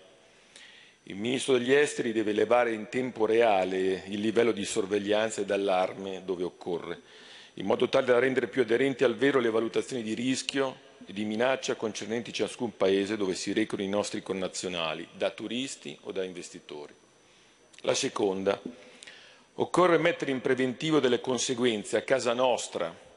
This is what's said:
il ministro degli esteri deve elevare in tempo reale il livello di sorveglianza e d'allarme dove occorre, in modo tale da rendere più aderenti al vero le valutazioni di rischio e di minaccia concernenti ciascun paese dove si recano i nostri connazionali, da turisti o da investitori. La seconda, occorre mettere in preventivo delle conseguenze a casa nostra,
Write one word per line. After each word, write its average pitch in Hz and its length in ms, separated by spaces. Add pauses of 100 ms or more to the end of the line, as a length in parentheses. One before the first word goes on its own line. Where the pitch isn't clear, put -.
(1040)
il - 120
ministro 123 420
degli 123 160
esteri 143 380
deve 107 200
elevare 113 420
in 107 160
tempo 123 380
reale 95 800
il 104 140
livello 113 300
di 101 140
sorveglianza 104 760
e 98 40
d'allarme 95 800
dove 92 200
occorre, 85 580 (540)
in - 100
modo 117 240
tale 135 160
da 120 140
rendere 123 280
più 131 140
aderenti 123 420
al 117 140
vero 131 240
le 117 80
valutazioni 113 540
di 107 100
rischio 131 760 (180)
e - 60
di 101 140
minaccia 123 500
concernenti 110 560
ciascun 107 460
paese 98 400
dove 92 180
si 101 160
recano 107 300
i 98 80
nostri 101 340
connazionali, 90 840 (120)
da 98 140
turisti 120 720
o 117 100
da 95 100
investitori. 85 720 (880)
La 131 100
seconda, 98 680 (920)
occorre 170 440
mettere 156 340
in 131 100
preventivo 131 580
delle 123 220
conseguenze 120 720
a 104 60
casa 123 320
nostra, 113 600 (220)